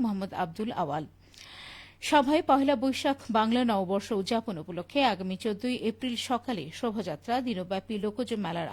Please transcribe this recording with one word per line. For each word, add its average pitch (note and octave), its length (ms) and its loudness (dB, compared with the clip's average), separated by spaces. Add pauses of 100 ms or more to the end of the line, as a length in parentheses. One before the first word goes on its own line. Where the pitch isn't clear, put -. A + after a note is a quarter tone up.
মোহাম্মদ G3 280 -2 (120)
আব্দুল G3 280 -4 (120)
আওয়াল। D3+ 220 -4 (1040)
সভায় D4+ 400 6
পহেলা C#4 340 6
বৈশাখ C4+ 340 0 (200)
বাংলা A3+ 240 4 (100)
নববর্ষ G3 360 0 (140)
উদযাপন A3+ 420 -2
উপলক্ষে F3 360 -4 (140)
আগামী F#3 300 -4
চোদ্দই A#3 320 -2 (140)
এপ্রিল A#3+ 260 -4 (140)
সকালে A#3 340 -2 (160)
শোভাযাত্রা, G#3 560 -2 (120)
দিনব্যাপী F#3+ 480 -4 (100)
লোকজ G#3+ 240 -4 (160)
মেলার E3+ 280 -2